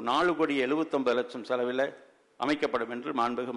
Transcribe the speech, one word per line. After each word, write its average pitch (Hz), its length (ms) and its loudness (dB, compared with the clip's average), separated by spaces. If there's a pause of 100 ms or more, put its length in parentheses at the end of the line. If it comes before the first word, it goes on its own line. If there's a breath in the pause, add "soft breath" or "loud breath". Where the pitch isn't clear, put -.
நாலு 147 340 2
கோடி 151 180 2 (120)
எழுபத்தொன்பது 139 500 2
லட்சம் 123 280 -2
செலவில் 123 400 0 (560)
அமைக்கப்படும் 127 560 0
என்று 131 180 -6
மாண்புமிகு 120 420 0